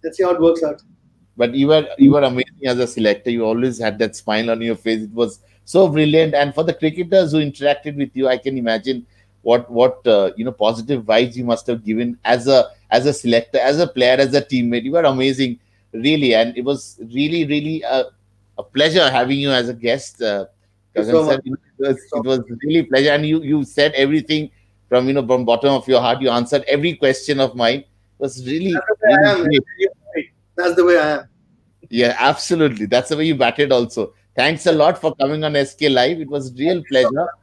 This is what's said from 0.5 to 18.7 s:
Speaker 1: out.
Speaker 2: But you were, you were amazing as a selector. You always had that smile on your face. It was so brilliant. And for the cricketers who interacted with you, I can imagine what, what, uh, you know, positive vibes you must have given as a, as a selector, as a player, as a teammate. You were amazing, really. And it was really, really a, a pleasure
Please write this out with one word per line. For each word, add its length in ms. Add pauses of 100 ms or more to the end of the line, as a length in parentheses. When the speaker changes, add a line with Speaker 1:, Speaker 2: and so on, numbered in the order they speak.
Speaker 1:
out. 200 (540)
Speaker 2:
But 180
you 140
were, 200 (100)
you 140
were 100
amazing 440
as 120
a 80
selector. 440
You 140
always 340
had 220
that 140
smile 360
on 100
your 160
face. 260
It 100
was 280 (240)
so 240
brilliant. 460
And 200
for 80
the 120
cricketers 580
who 60
interacted 580
with 180
you, 140
I 80
can 220
imagine 480 (340)
what, 300
what, 360
uh, 300
you 80
know, 80
positive 520
vibes 300
you 100
must 240
have 160
given 400
as 240
a, 220 (200)
as 160
a 80
selector, 440
as 220
a 60
player, 320
as 160
a 80
teammate. 420
You 80
were 120
amazing, 540 (340)
really. 420
And 220
it 80
was 360
really, 460
really 360
a, 220 (540)
a 40
pleasure 480